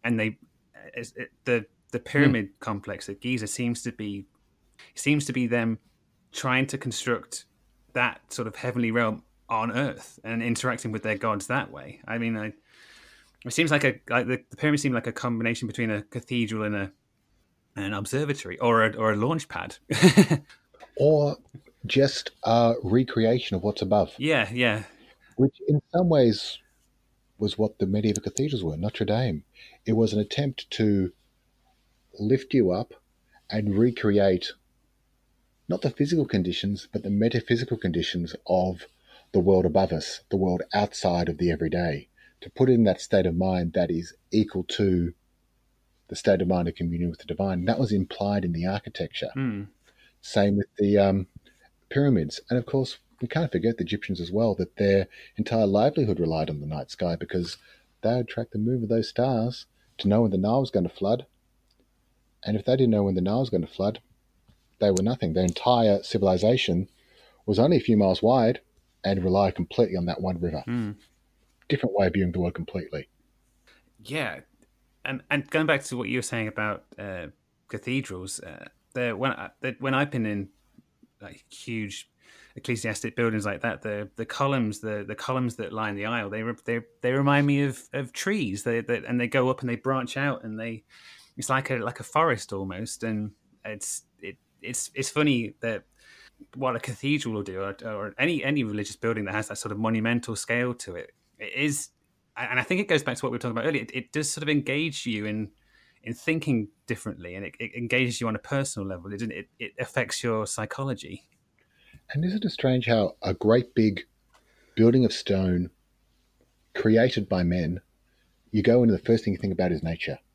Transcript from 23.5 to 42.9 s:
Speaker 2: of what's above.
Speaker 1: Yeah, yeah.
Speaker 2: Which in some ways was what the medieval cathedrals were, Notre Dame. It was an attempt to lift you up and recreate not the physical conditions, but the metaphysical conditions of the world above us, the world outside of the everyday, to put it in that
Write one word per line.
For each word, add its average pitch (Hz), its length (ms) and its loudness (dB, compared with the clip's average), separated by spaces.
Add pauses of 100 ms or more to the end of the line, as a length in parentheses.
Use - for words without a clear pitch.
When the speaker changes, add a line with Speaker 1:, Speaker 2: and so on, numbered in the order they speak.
Speaker 2:
of 90 80 -2
what's 104 200 -2
above. 98 340 2
Speaker 1:
Yeah, 131 340 0
yeah. 113 320 2 (520)
Speaker 2:
Which 135 200 2 (120)
in 147 140 4 (100)
some 175 180 2
ways 123 480 4 (800)
was 104 200 -2
what 107 200 0
the 104 80 0
medieval 104 380 0
cathedrals 131 400 -4
were, 78 140 -4
Notre 104 280 -4
Dame. 104 380 0 (420)
It 113 80 0
was 110 180 4
an 107 80 2
attempt 139 520 -4
to 101 420 2 (1080)
lift 117 340 0
you 107 180 6
up 98 240 -4 (540)
and 104 280 0
recreate 104 760 4 (1160)
not 90 120 -2
the 135 100 0
physical 151 340 2
conditions, 92 680 0
but 101 120 -6
the 98 80 -2
metaphysical 117 680 2
conditions 85 580 -2 (120)
of 90 400 0 (460)
the 98 60 6
world 92 260 6
above 90 260 4
us, - 380 -6
the 98 80 -2
world 90 260 0 (100)
outside 87 560 0
of 78 80 -4
the 87 140 2
everyday, 80 560 -2 (340)
to - 80 -16
put 131 200 4
it 127 40 8
in 117 120 6
that 92 160 4